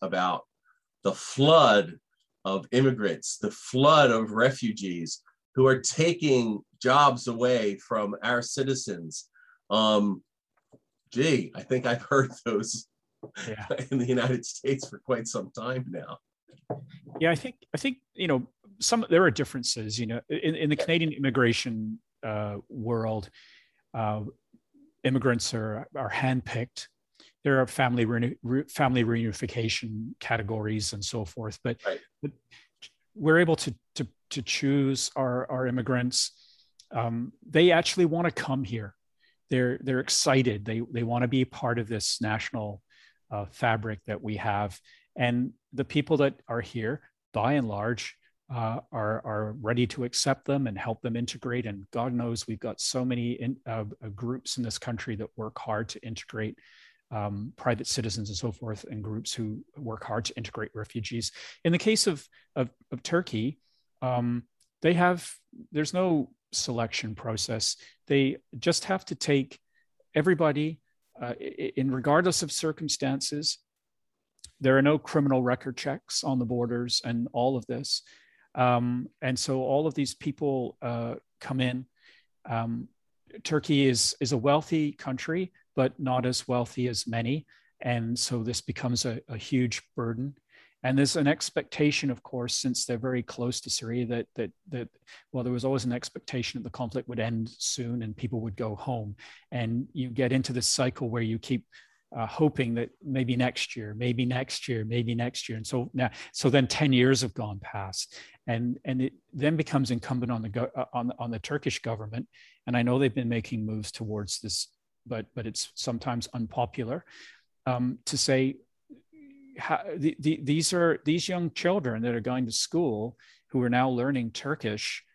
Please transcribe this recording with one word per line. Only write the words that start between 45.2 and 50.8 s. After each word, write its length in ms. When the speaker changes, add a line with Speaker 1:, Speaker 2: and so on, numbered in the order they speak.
Speaker 2:
the 120
people 340
that 160
are 120
here, 420
by 200
and 120
large, 480
uh, 260
are, 340
are 340
ready 280
to 160
accept 400
them 220
and 120
help 240